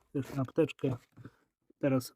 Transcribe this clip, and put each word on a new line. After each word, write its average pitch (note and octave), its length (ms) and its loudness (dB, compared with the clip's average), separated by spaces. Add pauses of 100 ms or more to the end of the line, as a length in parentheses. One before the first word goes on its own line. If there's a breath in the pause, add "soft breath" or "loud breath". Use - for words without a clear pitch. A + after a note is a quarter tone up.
(140)
też C#3 200 -4
na C#3 80 0
apteczkę. C3+ 560 0 (840 loud breath)
Teraz C3+ 360 0